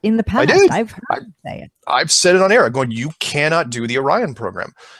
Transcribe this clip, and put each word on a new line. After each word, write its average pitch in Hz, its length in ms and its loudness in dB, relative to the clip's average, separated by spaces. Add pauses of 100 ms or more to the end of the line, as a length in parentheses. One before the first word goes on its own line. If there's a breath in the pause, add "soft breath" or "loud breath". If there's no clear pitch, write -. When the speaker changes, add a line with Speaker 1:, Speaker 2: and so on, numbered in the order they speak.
Speaker 1:
in 220 140 0
the 226 100 -2
Speaker 2:
I 240 180 0
Speaker 1:
past. - 40 0
Speaker 2:
did. 381 200 6
Speaker 1:
I've 220 220 -2
heard - 180 -18
Speaker 2:
I, - 100 0
Speaker 1:
you 214 140 -20 (120)
say - 160 -12
it. - 100 -20 (160)
Speaker 2:
I've 151 240 0
said 180 240 4
it 185 60 4
on 190 100 4
air. 220 140 6
I'm 120 80 0
going, 131 180 -2
"You 120 280 -6
cannot 156 520 -2
do 117 160 -6
the 120 100 -2
Orion 147 380 0
program." 95 380 -8 (260 loud breath)